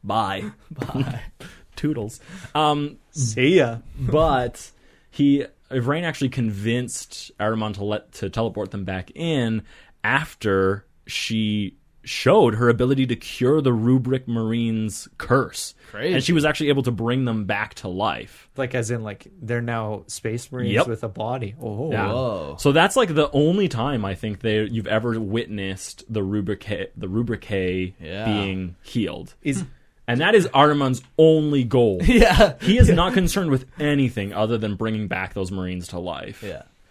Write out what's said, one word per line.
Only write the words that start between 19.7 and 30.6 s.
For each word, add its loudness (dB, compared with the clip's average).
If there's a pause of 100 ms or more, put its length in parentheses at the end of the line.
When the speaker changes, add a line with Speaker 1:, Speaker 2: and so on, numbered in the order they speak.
Speaker 3:
Space -8
Marines -2
Speaker 1:
Yep. 2
Speaker 3:
with -6
a -4
body. -6
Oh. -6
Speaker 1:
Yeah. -2
Speaker 2:
Whoa. -6
Speaker 1:
So 2
that's, 4
like, 2
the 2
only 2
time -2
I -4
think -8
they, 0
you've -4
ever 0
witnessed -6
the -2
Rubric, -4
the -10
Rubric -4
Speaker 2:
Yeah. -4
Speaker 1:
being -4
healed. -6
Speaker 3:
Is -2 (440)
Speaker 1:
And 0
that 4
is 6
Ahriman's 4 (180)